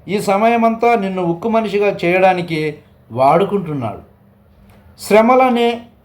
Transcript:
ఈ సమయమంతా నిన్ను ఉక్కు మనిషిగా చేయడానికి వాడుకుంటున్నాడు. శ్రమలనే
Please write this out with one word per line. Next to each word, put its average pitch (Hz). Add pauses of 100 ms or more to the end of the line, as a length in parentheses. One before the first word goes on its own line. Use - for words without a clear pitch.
ఈ 196
సమయమంతా 226
నిన్ను 190
ఉక్కు 170
మనిషిగా 208
చేయడానికి 170 (380)
వాడుకుంటున్నాడు. 147 (1000)
శ్రమలనే 233 (240)